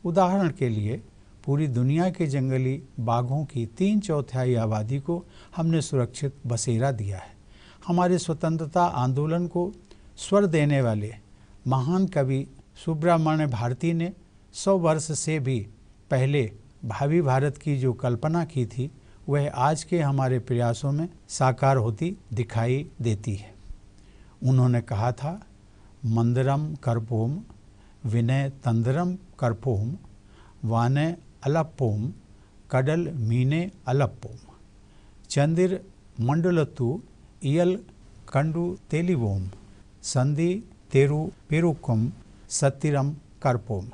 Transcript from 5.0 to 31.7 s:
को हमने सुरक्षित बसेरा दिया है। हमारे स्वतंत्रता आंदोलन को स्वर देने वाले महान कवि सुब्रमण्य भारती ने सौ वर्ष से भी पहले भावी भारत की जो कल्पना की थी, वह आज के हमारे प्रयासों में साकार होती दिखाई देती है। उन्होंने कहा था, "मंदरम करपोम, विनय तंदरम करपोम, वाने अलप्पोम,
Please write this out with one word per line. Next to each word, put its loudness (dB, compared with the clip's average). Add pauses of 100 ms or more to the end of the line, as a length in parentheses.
को -4 (320)
हमने 2
सुरक्षित -2 (120)
बसेरा 0
दिया -6
है। -18 (500)
हमारे 2
स्वतंत्रता 0
आंदोलन 0
को -2 (440)
स्वर 2
देने 4
वाले 0 (520)
महान 2
कवि 0 (380)
सुब्रमण्य 2
भारती -2
ने -2 (400)
सौ 2
वर्ष 0
से -2
भी -2 (440)
पहले 2 (320)
भावी 0
भारत 2
की -2
जो 2
कल्पना -2
की -2
थी, -6 (380)
वह 0
आज 0
के 0
हमारे 2
प्रयासों 0
में -2 (200)
साकार 2
होती -2 (160)
दिखाई -2 (160)
देती -2
है। -12 (880)
उन्होंने 4
कहा -2
था, -8 (600)
"मंदरम 0
करपोम, -2 (640)
विनय 0
तंदरम 0
करपोम, -4 (680)
वाने 0 (260)
अलप्पोम, -2 (580)